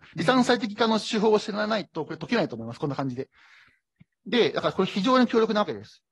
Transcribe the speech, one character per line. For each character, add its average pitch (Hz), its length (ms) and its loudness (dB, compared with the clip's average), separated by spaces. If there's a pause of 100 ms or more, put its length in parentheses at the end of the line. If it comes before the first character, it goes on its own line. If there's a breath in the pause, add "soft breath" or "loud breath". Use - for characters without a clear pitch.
(120)
離 160 120 -6
散 254 200 4
最 247 140 2
適 208 180 -6
化 233 120 2
の 220 120 0
手 - 180 -4
法 214 140 4
を 214 80 4
知 - 100 -8
ら 208 160 -4
な 214 120 -2
い 165 100 -8
と、 156 160 -8
こ - 60 -12
れ 160 80 -10
解 147 100 -12
け - 80 0
な 185 60 2
い 151 60 -2
と - 60 -10
思 113 120 -10
い - 20 -8
ま 117 60 -10
す。 - 60 -18
こ 156 60 -2
ん 143 40 -2
な 131 60 -4
感 139 120 -2
じ 123 80 -6
で。 131 140 -10 (960 soft breath)
で、 214 260 2
だ 165 80 -4
か 160 80 -2
ら 147 60 0
こ 190 80 0
れ 190 40 2
非 202 140 -4
常 254 180 4
に 247 80 6
強 226 140 2
力 220 140 2
な 208 60 2
わ 208 60 0
け 143 60 -6
で 101 120 -10
す。 - 280 -20